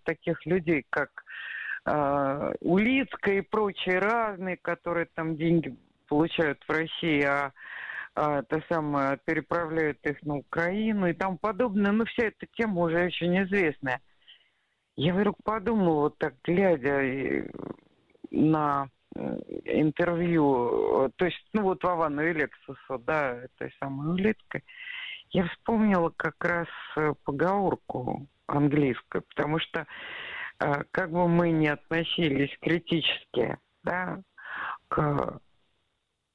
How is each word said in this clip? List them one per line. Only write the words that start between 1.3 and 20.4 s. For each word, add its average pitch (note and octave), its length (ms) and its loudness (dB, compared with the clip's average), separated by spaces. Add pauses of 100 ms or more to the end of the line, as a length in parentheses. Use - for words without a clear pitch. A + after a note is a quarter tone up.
э, C#3+ 760 0
Улицкая G3+ 760 2
и - 20 -2
прочие F#3 580 -2
разные, G3+ 580 -2
которые E3+ 580 -4
там D#3+ 220 -4
деньги D#3+ 380 2 (320)
получают D3+ 600 2
в - 40 -4
России, D#3 520 0
а, C#3 280 0 (640)
а, D3 240 0
это D#3+ 300 -2
самое, C#3+ 560 0
переправляют D#3+ 800 -2
их C#3+ 180 -4
на D3 140 -2
Украину F#3+ 680 0
и E3+ 60 2
тому F#3+ 240 -2
подобное. G3+ 540 2
Ну, A3 140 2
вся A#3 220 0
эта - 260 -8
тема G#3 300 0
уже E3+ 240 2
очень F3 360 0
известная. D#3 560 0 (960)
Я D#3 180 0
вдруг G3+ 300 0
подумала, G3+ 580 2
вот D3 160 0
так, D3 160 -2 (100)
глядя, D#3+ 580 2
э, B2+ 480 -2 (840)
на, D3 580 2 (260)
э, - 220 -6 (260)
интервью, C#3 1400 2